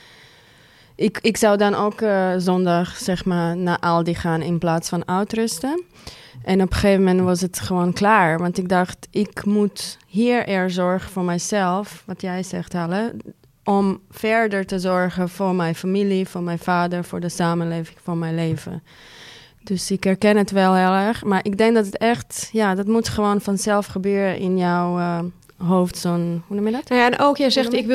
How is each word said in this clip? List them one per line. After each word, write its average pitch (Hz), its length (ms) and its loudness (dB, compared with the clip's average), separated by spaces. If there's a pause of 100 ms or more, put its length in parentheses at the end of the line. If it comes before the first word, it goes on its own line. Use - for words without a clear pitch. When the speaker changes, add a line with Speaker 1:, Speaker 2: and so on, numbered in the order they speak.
(960)
Speaker 1:
ik, - 260 -2
ik 220 160 0
zou 208 200 4
dan 202 180 4
ook, 208 260 -2
eh, 190 360 2
zondag, 180 600 2
zeg - 280 -4
maar, 170 320 0
naar 180 220 0
Aldi 170 360 2
gaan 165 260 -2
in 175 160 -2
plaats 165 320 -2
van 170 180 -4
uitrusten. 226 760 -2 (600)
En 190 180 2
op 190 100 2
een - 60 0
gegeven 196 260 4
moment 185 180 4
was 180 200 2
het 180 180 -4
gewoon 180 340 0
klaar. 185 460 4
Want 175 180 -2
ik 185 120 -4
dacht, 180 420 0
ik - 340 -4
moet 208 520 -2 (100)
hier 240 420 0
eer 185 200 0
zorgen 180 420 -2
voor 185 120 -4
mijzelf, 180 800 -2
wat 185 160 -12
jij 185 220 -6
zegt, 175 300 -8
Halle, 180 420 -4 (480)
om 202 360 0 (100)
verder 214 560 0
te 190 140 -4
zorgen 180 500 0
voor 185 260 -2
mijn 165 200 0
familie, 190 520 0
voor 180 140 -8
mijn 170 180 -4
vader, 175 440 0
voor 180 160 -8
de 175 100 -6
samenleving, 170 760 -2
voor 170 140 -6
mijn 165 180 -4
leven. 160 480 -4 (800)
Dus - 280 -4
ik 190 120 -2
herken 202 340 4
het 202 140 2
wel 190 240 4
heel 185 180 4
erg. 202 300 0
Maar 190 220 0
ik 202 120 -2
denk 226 180 4
dat 214 100 4
het 196 120 -8
echt, - 540 -2
ja, 208 240 2
dat 202 120 -2
moet 226 220 2
gewoon 208 320 0
vanzelf 202 440 0
gebeuren 196 540 -2
in 185 180 0
jouw, 175 420 0
eh, 175 200 -2 (380)
hoofd. 180 400 0
Zo'n, 170 500 -2
hoe 202 80 -8
noem 202 100 -2
je 220 60 0
dat? 247 180 -6
Speaker 2:
Nou 247 120 4
ja, 247 100 4
en - 80 -4
ook, 285 180 4
jij 277 120 2
zegt, 226 180 2
Speaker 1:
Hoe 240 80 -2
noem 247 100 0
je 220 40 -4
Speaker 2:
"Ik 247 60 4